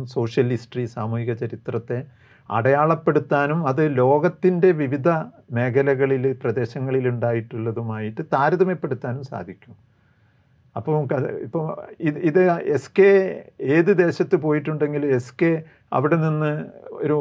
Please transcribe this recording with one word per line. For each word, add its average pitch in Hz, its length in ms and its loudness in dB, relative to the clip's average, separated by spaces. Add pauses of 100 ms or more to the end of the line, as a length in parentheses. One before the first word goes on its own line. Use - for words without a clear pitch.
സോഷ്യൽ 120 420 -2
ഹിസ്റ്ററി, 123 360 -6
സാമൂഹിക 113 480 -6
ചരിത്രത്തെ 117 640 -8 (520)
അടയാളപ്പെടുത്താനും 147 1160 0
അത് 135 140 0 (140)
ലോകത്തിൻ്റെ 170 760 2
വിവിധ 143 360 0 (440)
മേഖലകളിൽ, 131 720 2 (100)
പ്രദേശങ്ങളിൽ 127 720 -2
ഉണ്ടായിട്ടുള്ളതുമായിട്ട് 113 1160 -4 (100)
താരതമ്യപ്പെടുത്താനും 156 920 -2
സാധിക്കും. 98 520 -14 (1000)
അപ്പോൾ 117 180 -4
നമുക്ക് 151 220 -2
അത് 135 140 -2 (120)
ഇപ്പൊ 156 200 -6 (380)
ഇത്, 151 200 -2
ഇത് 175 220 4 (280)
എസ് 143 220 -2
കെ 196 200 8 (580)
ഏത് 165 280 4
ദേശത്ത് 170 380 2
പോയിട്ടുണ്ടെങ്കിലും 147 800 0
എസ് 123 200 -4
കെ 165 160 2 (400)
അവിടെ 147 260 2
നിന്ന് 151 340 0 (420)
ഒരു 151 280 -2